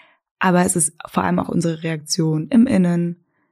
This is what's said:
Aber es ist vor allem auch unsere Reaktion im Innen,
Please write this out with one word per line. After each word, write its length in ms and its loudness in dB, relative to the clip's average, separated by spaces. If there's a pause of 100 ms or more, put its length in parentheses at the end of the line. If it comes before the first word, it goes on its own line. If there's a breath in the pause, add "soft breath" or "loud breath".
(380 loud breath)
Aber 260 2
es 120 -2
ist 180 -2 (120)
vor 180 -2
allem 140 0
auch 100 -4
unsere 340 -2
Reaktion 680 -4
im 180 6
Innen, 580 0 (280)